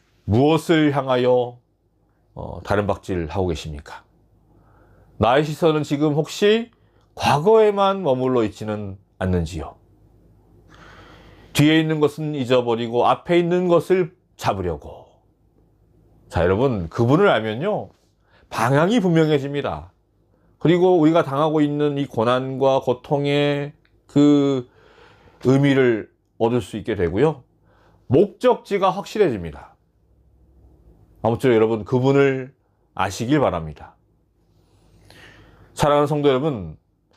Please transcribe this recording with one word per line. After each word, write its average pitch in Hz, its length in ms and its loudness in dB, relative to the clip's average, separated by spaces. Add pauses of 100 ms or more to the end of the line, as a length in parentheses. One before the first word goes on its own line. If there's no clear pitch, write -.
(280)
무엇을 151 680 2
향하여, 127 640 0 (720)
어, 87 300 -14
다른 101 240 -2
박질하고 92 600 -6
계십니까? 78 560 -10 (1120)
나의 127 280 2
시선은 156 380 0
지금 147 300 -2
혹시 208 580 0 (420)
과거에만 196 880 2
머물러 127 440 0
있지는 104 520 -8 (220)
않는지요? 87 560 -4 (1800)
뒤에 156 260 4
있는 156 200 -2
것은 151 340 -2
잊어버리고 120 760 0
앞에 151 300 0
있는 175 300 0
것을 170 480 0 (200)
잡으려고. 92 720 -6 (1200)
자, - 140 -4
여러분, 95 480 0
그분을 147 400 2
알면요, 120 600 -4 (600)
방향이 147 500 0
분명해집니다. 143 920 -2 (640)
그리고 180 400 4
우리가 160 260 4
당하고 151 380 0
있는 147 380 -2
이 143 80 -4
고난과 131 760 0
고통의 143 920 -2 (340)
그 143 600 2 (760)
의미를 131 680 2 (300)
얻을 113 220 0
수 - 160 -10
있게 107 180 -4
되고요, 101 480 0 (640)
목적지가 202 840 0
확실해집니다. 139 840 -4 (1500)
아무쪼록 117 300 2
여러분, 110 300 2
그분을 131 680 0 (400)
아시길 113 460 -2
바랍니다. 85 560 -4 (1800)
사랑하는 147 320 2
성도 147 240 0
여러분, 127 480 -2 (400)